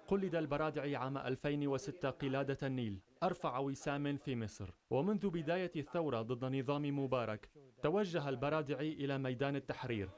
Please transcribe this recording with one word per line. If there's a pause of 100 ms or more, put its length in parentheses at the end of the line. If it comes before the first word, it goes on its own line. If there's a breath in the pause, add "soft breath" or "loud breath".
قلد
البرادعي
عام
ألفين
وستة
قلادة
النيل، (240)
أرفع
وسام
في
مصر. (200)
ومنذ
بداية
الثورة
ضد
نظام
مبارك، (320)
توجه
البرادعي
إلى
ميدان
التحرير